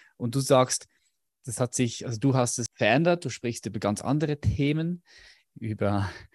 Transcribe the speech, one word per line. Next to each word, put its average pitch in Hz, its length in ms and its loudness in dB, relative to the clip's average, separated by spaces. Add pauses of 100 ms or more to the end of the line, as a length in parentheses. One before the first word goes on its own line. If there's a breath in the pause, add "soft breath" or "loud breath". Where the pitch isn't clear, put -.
(160 loud breath)
Und 123 200 -6
du 139 40 2
sagst, 131 480 2 (580)
das 120 140 -8
hat 123 140 -2
sich, 117 320 -2
also 113 140 -8
du 135 160 2
hast 123 240 2
es 117 160 -4
verändert, 165 500 4
du 127 40 -4
sprichst 120 360 -6
über 107 140 -6
ganz 104 220 0
andere 147 380 0
Themen, 160 640 0 (560 loud breath)
über 101 500 -2 (260 loud breath)